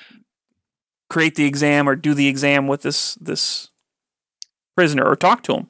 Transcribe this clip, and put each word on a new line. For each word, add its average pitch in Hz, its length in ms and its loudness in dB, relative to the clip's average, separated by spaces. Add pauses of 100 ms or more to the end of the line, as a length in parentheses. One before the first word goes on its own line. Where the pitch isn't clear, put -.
(1080)
create 160 260 0
the 147 100 2
exam, 143 420 2
or 135 80 2
do 151 180 -2
the 143 140 2
exam 139 400 0
with 139 140 -2
this, - 340 -4
this - 540 -6 (1040)
prisoner, 147 320 2
or - 80 4
talk 208 280 2
to - 100 -2
him. - 160 -6